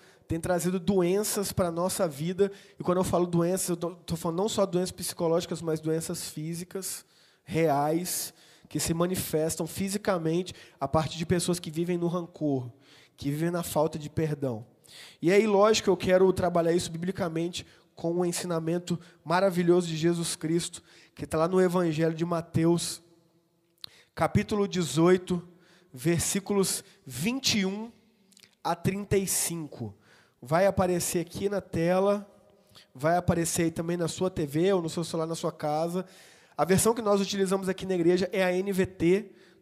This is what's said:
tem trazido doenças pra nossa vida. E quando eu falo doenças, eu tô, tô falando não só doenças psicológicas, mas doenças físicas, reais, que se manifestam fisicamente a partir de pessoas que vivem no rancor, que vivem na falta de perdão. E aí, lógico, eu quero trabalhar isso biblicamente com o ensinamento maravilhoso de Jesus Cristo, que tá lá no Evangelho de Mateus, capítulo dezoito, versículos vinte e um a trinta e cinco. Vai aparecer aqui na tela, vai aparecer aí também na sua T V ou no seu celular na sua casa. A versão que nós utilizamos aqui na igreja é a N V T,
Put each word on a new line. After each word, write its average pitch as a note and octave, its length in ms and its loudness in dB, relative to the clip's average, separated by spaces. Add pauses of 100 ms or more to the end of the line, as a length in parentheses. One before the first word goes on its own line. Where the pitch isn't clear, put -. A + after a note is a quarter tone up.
(280)
tem E3 100 -4
trazido F3+ 400 0
doenças G3 720 0
pra F#3 180 0
nossa F3 380 -2
vida. E3+ 460 -2 (260)
E - 60 -10
quando F3+ 140 2
eu F#3 60 2
falo F3+ 220 2
doenças, F3 440 0
eu E3+ 60 0
tô, E3+ 140 -6
tô E3+ 240 -8
falando E3 240 -4
não G#3 100 0
só G#3 160 2
doenças F3+ 280 -2
psicológicas, E3 680 -2
mas D#3+ 200 -4
doenças D#3+ 500 -4
físicas, E3+ 720 -10 (380)
reais, D#3+ 920 0 (360)
que E3 100 -4
se E3 160 0
manifestam E3 720 -2
fisicamente F#3 880 -2 (240)
a C3+ 80 -4
partir D#3 320 0
de E3 80 -4
pessoas F3 320 0
que E3+ 140 -10
vivem F3 260 -2
no E3+ 80 -2
rancor, D#3 640 -4 (460)
que C#3 140 -6
vivem D#3+ 200 -2
na E3+ 140 -2
falta D#3+ 340 0
de D3 100 -10
perdão. C#3 560 -4 (560)
E E3+ 120 2
aí, G3+ 120 6
lógico, G#3 460 4
eu F3 60 4
quero F#3 360 4
trabalhar F3 400 2
isso F3 160 0
biblicamente E3+ 760 -4 (300)
com E3+ 160 -2
o F3 120 0
ensinamento F3 720 -2 (280)
maravilhoso F3+ 640 4
de D#3+ 80 -2
Jesus E3+ 400 0
Cristo, E3 480 -2 (320)
que D3 100 -8
tá E3 100 -4
lá E3 120 2
no F#3 120 4
Evangelho E3 540 2
de D#3+ 100 -2
Mateus, E3+ 800 0 (1120)
capítulo G#3 540 0
dezoito, F3 760 2 (500)
versículos F3 920 0 (200)
vinte G#3+ 540 -2
e F#3+ 80 0
um G#3+ 240 -6 (720)
a E3+ 120 0
trinta G3 420 -2
e G3 100 2
cinco. C#3+ 680 -4 (480)
Vai E3 240 2
aparecer F3+ 540 0
aqui F3+ 280 -4
na G3 120 -2
tela, F#3+ 680 0 (680)
vai D#3 220 0
aparecer E3+ 460 0
aí E3 80 2
também E3+ 260 -4
na E3 120 -2
sua F#3 200 -2
T D#3+ 160 -4
V E3 300 2
ou F3 80 0
no D#3+ 80 -4
seu E3+ 140 -4
celular D#3+ 220 -4
na E3 100 -6
sua E3 140 -4
casa. E3 540 -2 (500)
A D3+ 120 0
versão F#3+ 260 4
que A#3+ 80 0
nós G3+ 180 4
utilizamos G3 500 0
aqui F#3+ 180 -4
na F#3+ 80 0
igreja F3+ 360 4
é F#3+ 140 0
a F3+ 80 2
N F#3+ 180 -2
V F#3+ 140 2
T, F#3 480 2 (300)